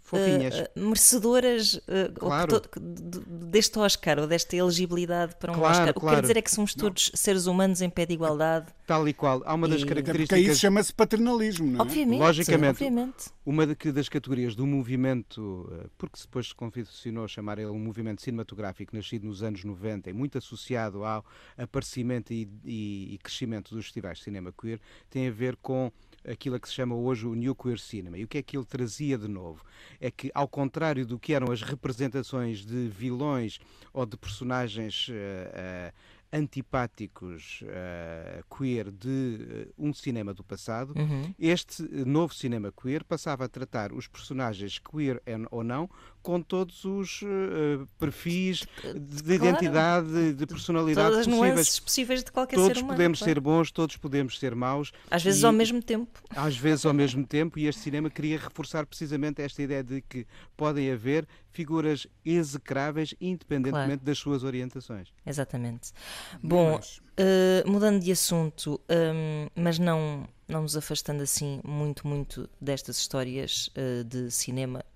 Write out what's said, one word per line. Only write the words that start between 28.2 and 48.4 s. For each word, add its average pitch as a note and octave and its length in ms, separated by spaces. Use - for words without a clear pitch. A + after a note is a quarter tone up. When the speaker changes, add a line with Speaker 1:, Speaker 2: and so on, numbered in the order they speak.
Speaker 1:
o G#2+ 40
que D3 100
é C3+ 40
que - 140
ele B2+ 100
trazia B2+ 500
de G#2+ 120
novo? F#2 360
É B2 100
que, - 240
ao C#3 140
contrário C#3 580
do A#2+ 120
que - 140
eram C3 200
as A2 100
representações B2 1040
de A#2+ 220
vilões B2 720
ou C3 100
de G#2+ 120
personagens, A#2 920
eh, G2 440
eh, F2+ 380
antipáticos, A#2+ 1400
eh, F2 760
queer A#2+ 360
de, A#2+ 480
eh, A2 180
um D3 160
cinema G#2+ 400
do F#2 100
passado, A#2 500
Speaker 2:
Uhum. D3+ 440
Speaker 1:
este, E3+ 460
eh, C#3+ 200
novo D3 300
cinema A2+ 380
queer D3 320
passava C#3+ 420
a - 20
tratar B2 440
os B2 140
personagens A2 720
queer C#3 480
en-, A2+ 240
ou A#2 140
não C3+ 240
com F3 200
todos F#3 420
os, F#3+ 380
eh, D#3+ 640
perfis F3 680